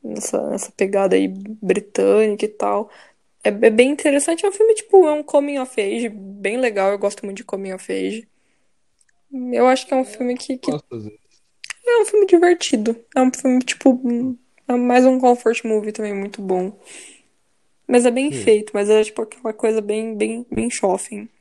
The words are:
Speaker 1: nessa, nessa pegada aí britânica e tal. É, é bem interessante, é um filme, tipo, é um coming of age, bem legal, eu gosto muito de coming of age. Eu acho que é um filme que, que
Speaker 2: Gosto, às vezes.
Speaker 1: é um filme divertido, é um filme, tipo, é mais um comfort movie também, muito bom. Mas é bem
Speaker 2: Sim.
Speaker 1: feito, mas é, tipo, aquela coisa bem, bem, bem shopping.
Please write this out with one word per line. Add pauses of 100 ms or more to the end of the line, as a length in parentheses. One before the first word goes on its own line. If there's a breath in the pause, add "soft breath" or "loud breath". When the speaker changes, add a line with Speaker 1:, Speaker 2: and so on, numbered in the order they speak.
Speaker 1:
nessa,
nessa
pegada
aí
britânica
e
tal. (540 soft breath)
É,
é
bem
interessante,
é
um
filme,
tipo,
é
um
coming
of
age,
bem
legal,
eu
gosto
muito
de
coming
of
age. (1300)
Eu
acho
que
é
um
filme
que,
que
Speaker 2:
Gosto,
às
vezes. (680)
Speaker 1:
é
um
filme
divertido, (200)
é
um
filme,
tipo, (300)
é
mais
um
comfort
movie
também,
muito
bom. (1120 loud breath)
Mas
é
bem
Speaker 2:
Sim.
Speaker 1:
feito,
mas
é,
tipo,
aquela
coisa
bem,
bem,
bem
shopping. (120)